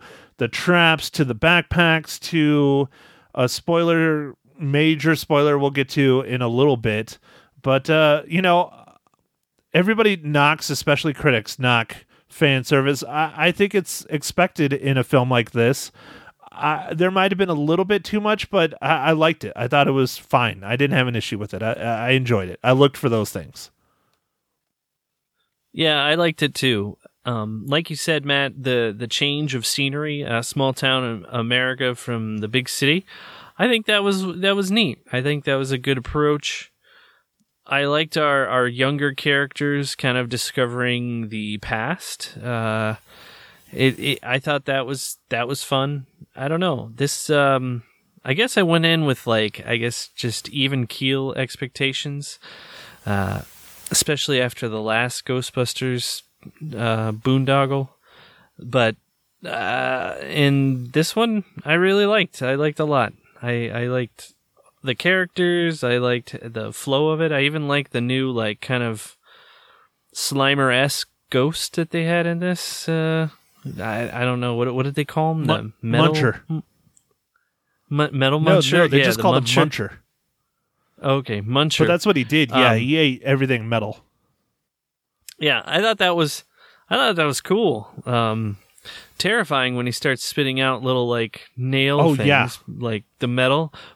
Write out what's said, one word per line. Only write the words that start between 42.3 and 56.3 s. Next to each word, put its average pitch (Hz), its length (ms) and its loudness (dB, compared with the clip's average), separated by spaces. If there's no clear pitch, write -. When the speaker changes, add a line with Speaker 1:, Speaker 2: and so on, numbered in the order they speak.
Speaker 2:
Uh, 110 520 -4
it, 131 280 0
it, 135 240 -4
I 127 160 -2
thought 143 260 -4
that 135 220 -2
was, - 320 -8
that 120 180 -2
was 135 160 -6
fun. 139 440 -2
I 135 120 -6
don't 160 120 -2
know. 127 360 -4
This, 139 340 -4
um, 135 540 0
I 131 100 -2
guess 220 240 0
I 202 60 6
went 165 220 4
in 165 200 4
with, 131 220 0
like, 110 400 0
I 117 100 0
guess 117 380 -4
just - 340 -6
even 135 380 -2
keel 135 460 -2
expectations, 139 1040 -6
uh, 98 360 -2
especially 139 500 0
after 123 280 -4
the 110 120 -6
last 113 440 -2
Ghostbusters, 127 1000 -4